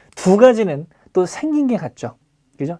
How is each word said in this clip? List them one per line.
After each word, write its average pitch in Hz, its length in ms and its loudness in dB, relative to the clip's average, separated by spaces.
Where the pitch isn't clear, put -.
두 190 220 2
가지는 208 500 2
또 185 120 0
생긴 294 420 -4
게 240 100 -2
같죠. 123 400 -12
그죠? 165 220 -8